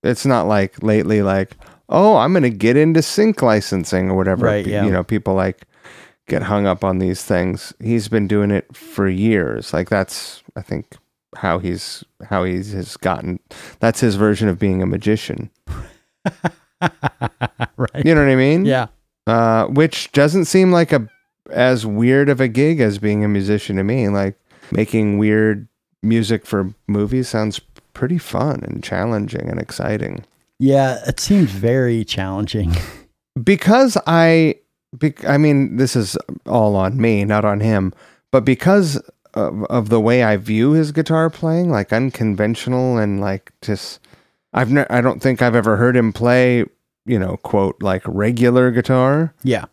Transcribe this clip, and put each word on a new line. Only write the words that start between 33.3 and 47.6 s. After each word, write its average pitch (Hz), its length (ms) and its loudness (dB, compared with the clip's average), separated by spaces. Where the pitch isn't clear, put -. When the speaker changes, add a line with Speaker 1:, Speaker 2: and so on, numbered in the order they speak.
Speaker 1:
Because 214 540 4
I, 165 480 4
bec-, 147 280 -4
I 143 120 2
mean, 143 400 2
this 127 180 0
is 107 220 -2
all 107 320 2
on 95 240 0
me, 107 240 2
not 104 180 0
on 104 160 0
him, 104 320 0
but 127 140 2
because 165 500 2
of, 101 320 -4
of 110 240 -2
the 113 100 4
way 120 240 2
I 107 140 2
view 110 340 0
his 156 220 2
guitar 160 360 0
playing, 165 420 -2
like, 104 200 -2
unconventional 117 1040 -2
and, 104 220 -2
like, 98 320 -6
just, - 380 -8
I've 127 180 0
ne-, 143 180 2
I 123 120 2
don't 123 200 0
think 127 200 0
I've 120 140 2
ever 110 200 2
heard 123 220 2
him 113 160 2
play, 123 500 2
you 120 140 0
know, 92 180 -4
quote, 98 460 -2